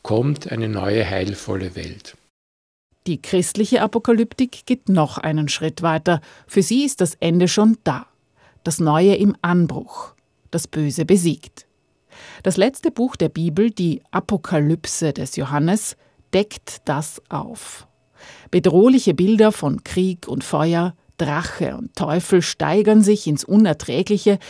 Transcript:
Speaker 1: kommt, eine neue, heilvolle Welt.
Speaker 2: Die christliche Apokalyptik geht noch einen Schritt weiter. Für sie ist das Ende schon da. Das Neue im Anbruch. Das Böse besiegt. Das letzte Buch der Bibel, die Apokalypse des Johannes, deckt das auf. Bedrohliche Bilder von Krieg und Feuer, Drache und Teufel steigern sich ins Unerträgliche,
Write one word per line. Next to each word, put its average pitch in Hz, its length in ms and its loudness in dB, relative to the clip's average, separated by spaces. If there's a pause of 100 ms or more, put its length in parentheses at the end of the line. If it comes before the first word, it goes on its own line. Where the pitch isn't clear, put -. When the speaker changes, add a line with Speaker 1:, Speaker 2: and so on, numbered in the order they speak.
Speaker 1:
kommt, 135 500 -2
eine 113 160 -6
neue, 104 400 -2
heilvolle 95 640 -6
Welt. 82 420 -16 (920)
Speaker 2:
Die 151 120 -6
christliche 196 640 0
Apokalyptik 233 840 0
geht 247 220 -2
noch 165 300 2
einen 156 300 -2
Schritt 156 340 -4
weiter. 160 380 0 (260)
Für - 160 2
sie 262 220 2
ist - 160 -4
das 170 180 0
Ende 175 300 2
schon 220 340 2
da. 135 240 -4 (560)
Das - 160 -4
Neue 170 380 4
im 196 260 2
Anbruch. - 720 -2 (400)
Das 165 160 -4
Böse 151 360 -4
besiegt. 170 640 0 (760)
Das 190 140 0
letzte 254 340 0
Buch 247 260 -2
der 160 120 0
Bibel, 170 420 0
die 170 400 -2
Apokalypse 160 1000 -2
des - 240 -10
Johannes, 147 600 -2 (380)
deckt - 500 -4
das 151 440 -6
auf. - 580 -12 (640)
Bedrohliche 185 640 4
Bilder 214 380 4
von 139 320 -4
Krieg 185 440 -4
und 143 160 -6
Feuer, 170 500 0 (240)
Drache 156 580 -4
und - 180 -14
Teufel 170 480 0
steigern 208 600 2
sich 208 240 2
ins 151 180 -2
Unerträgliche, 190 920 2 (120)